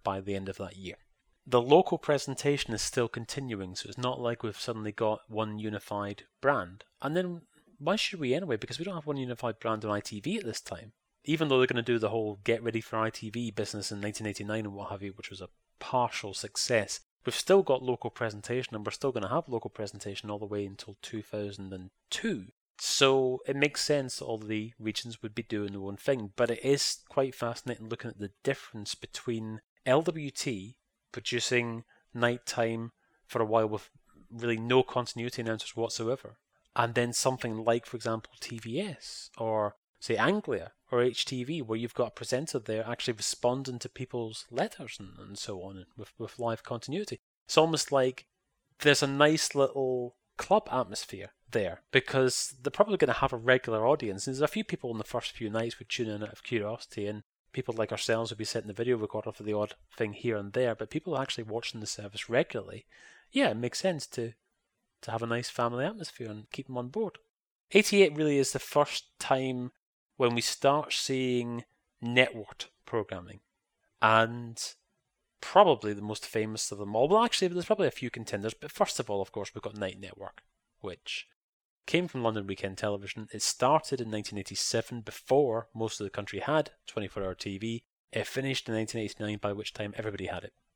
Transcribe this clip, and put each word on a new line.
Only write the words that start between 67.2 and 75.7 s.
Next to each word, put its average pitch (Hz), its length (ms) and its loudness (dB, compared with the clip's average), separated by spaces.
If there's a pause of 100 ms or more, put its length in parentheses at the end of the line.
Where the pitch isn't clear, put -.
Eighty-eight 196 440 8
really 151 220 4
is 135 160 4
the 135 60 -2
first - 460 2 (140)
time 131 520 0 (460)
when 120 180 4
we 117 60 0
start 147 520 4
seeing 123 720 0 (400)
networked 120 640 4 (180)
programming, 98 540 -6 (640)
and 113 760 4 (640)
probably 139 520 6